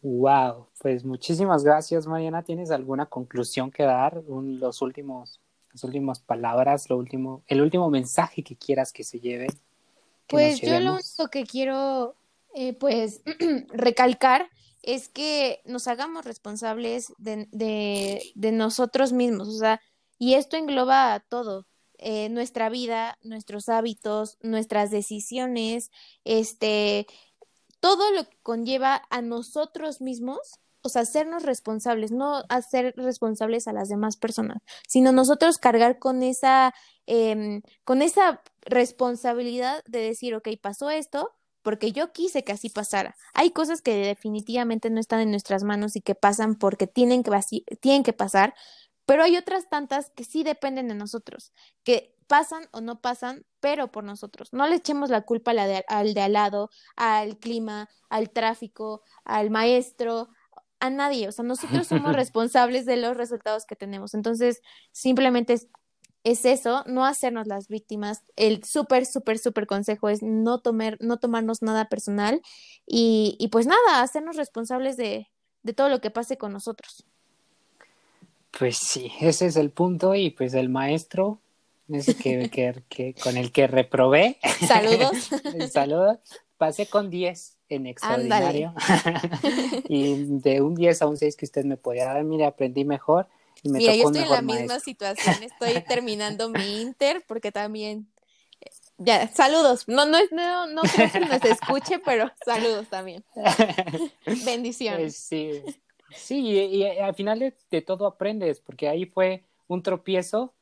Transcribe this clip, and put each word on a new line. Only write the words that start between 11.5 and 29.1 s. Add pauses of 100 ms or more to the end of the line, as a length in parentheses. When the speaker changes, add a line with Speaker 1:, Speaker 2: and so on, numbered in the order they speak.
Speaker 2:
eh,
pues,
<clears throat>
recalcar (320)
es
que
nos
hagamos
responsables
de,
de, (100)
de
nosotros
mismos,
o
sea, (380)
y
esto
engloba
a
todo, (320)
eh,
nuestra
vida,
nuestros
hábitos,
nuestras
decisiones, (340)
este, (720)
todo
lo
que
conlleva